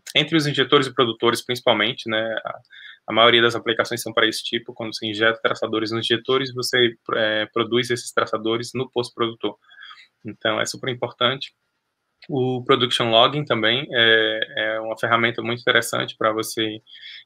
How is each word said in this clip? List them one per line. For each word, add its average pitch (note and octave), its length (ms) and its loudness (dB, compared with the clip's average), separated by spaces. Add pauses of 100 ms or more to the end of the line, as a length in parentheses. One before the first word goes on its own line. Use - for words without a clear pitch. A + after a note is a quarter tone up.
(140)
entre D3+ 220 2
os D3 100 2
injetores C3+ 420 2
e A#2+ 60 -14
produtores, A#2 460 2
principalmente, G#2+ 680 0
né? A2 380 -2
A, - 140 -10 (500)
a G#2+ 40 -6
maioria A#2 280 8
das A#2 160 4
aplicações A2+ 460 -2
são A2 100 -8
pra A2 160 2
esse - 160 -6
tipo, A#2+ 300 -6
quando A2 200 -10
você A2+ 120 -8
injeta A2+ 360 0
traçadores A2 480 -2
nos A2+ 140 -4
injetores, B2+ 500 -2
você, B2 400 2 (200)
é, G#2+ 320 0
produz A#2 440 -2
esses A#2+ 220 -6
traçadores A2+ 600 -2
no B2+ 160 -4
posto B2 240 -4
produtor. A#2 420 -4 (680)
Então, G#2+ 360 -4
é A2+ 60 -2
super B2+ 240 -8
importante. B2 640 -4 (720)
O B2+ 340 -2
Production B2 480 2
Logging C3 360 4
também A#2+ 440 0
é, A2+ 500 2 (160)
é A2 240 -4
uma A2 160 -6
ferramenta A#2 460 0
muito A#2 180 -4
interessante B2 580 0
pra A2+ 120 0
você, A2 480 -4 (480)